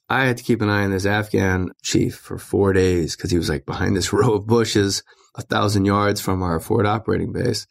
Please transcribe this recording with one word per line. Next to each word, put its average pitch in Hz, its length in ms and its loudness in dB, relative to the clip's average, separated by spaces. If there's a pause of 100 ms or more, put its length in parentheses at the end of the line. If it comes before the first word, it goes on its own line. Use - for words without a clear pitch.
"I 127 180 0
had 123 120 0
to - 60 -16
keep 117 180 0
an 104 60 2
eye 104 160 2
on 98 80 0
this 95 140 -2
Afghan 98 640 0 (120)
chief 92 340 0
for - 220 -14
four 95 340 0
days 92 440 0
'cause 98 160 -4
he 87 60 2
was, 78 100 -2
like, 73 180 -4
behind 95 300 -2
this 87 160 -2
<laughs> - 0 -
row 107 220 2
of 104 120 -2
bushes 110 560 2 (360)
a 110 40 -14
thousand 104 420 0
yards 104 360 2
from 95 220 -2
our 85 180 -2
forward 107 260 0
operating 104 460 -2
base." - 380 -4